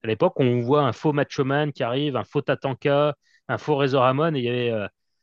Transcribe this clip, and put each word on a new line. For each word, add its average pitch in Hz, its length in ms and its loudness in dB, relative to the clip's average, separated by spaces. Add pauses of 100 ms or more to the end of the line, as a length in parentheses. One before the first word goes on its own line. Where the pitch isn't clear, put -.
à 117 40 -8
l'époque, 113 320 0
on 123 220 2
voit 139 220 2
un 127 80 0
faux 151 220 -2
Macho 143 300 -2
Man 143 300 -2
qui - 80 -8
arrive, 131 360 -2
un 107 60 -4
faux 143 180 -4
Tatanka, 143 760 0 (320)
un 120 100 -2
faux 147 200 -2
Razor 135 260 2
Ramon, 143 320 2
et 135 40 -2
il 120 60 -2
y 120 40 -2
avait, 123 200 -2
euh, 107 180 -4 (360)